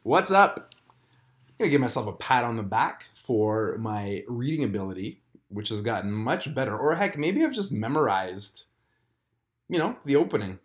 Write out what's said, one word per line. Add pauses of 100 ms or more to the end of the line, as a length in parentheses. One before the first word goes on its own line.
What's
up? (720)
I'm
gonna
give
myself
a
pat
on
the
back
for
my
reading
ability, (240)
which
has
gotten
much
better.
Or
heck,
maybe
I've
just
memorized, (1040)
you
know,
the
opening